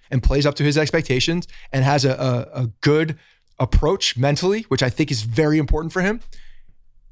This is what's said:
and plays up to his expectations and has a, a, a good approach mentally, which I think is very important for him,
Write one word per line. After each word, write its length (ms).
and 140
plays 220
up 100
to 80
his 140
expectations 680
and 120
has 220
a, 60
a, 100
a 40
good 360
approach 580
mentally, 460
which 180
I 80
think 220
is 100
very 380
important 340
for 80
him, 200